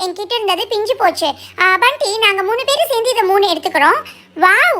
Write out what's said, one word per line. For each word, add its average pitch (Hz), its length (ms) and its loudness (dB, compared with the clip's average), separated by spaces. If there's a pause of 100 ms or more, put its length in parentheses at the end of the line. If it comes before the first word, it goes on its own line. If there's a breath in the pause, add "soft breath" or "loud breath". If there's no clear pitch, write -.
என்கிட்ட 381 340 -8
இருந்தது 392 340 -2
பிஞ்சு 427 300 -2
போச்சு. 330 260 0 (320 loud breath)
ஆ, 359 40 4 (200)
பண்டி, 554 240 0 (160)
நாங்க 392 240 2
மூணு 466 220 -2
பேரும் 587 220 0
சேர்ந்து 480 220 0
இதை 440 160 0
மூணு 392 220 2
எடுத்துக்கிறோம். 330 480 0 (420 loud breath)
வாவ், 494 360 4